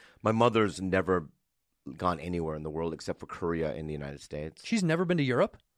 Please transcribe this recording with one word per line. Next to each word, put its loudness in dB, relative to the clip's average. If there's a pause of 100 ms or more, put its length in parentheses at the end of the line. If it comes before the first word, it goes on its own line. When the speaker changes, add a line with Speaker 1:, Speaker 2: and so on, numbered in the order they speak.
(220)
Speaker 1:
my 2
mother's 4
never 2 (680)
gone 0
anywhere -4
in -8
the -6
world -4
except -8
for -14
Korea -2
and -8
the -6
United -8
States. -10
Speaker 2:
She's 0
never 2
been 0
to 2
Europe? 2 (220)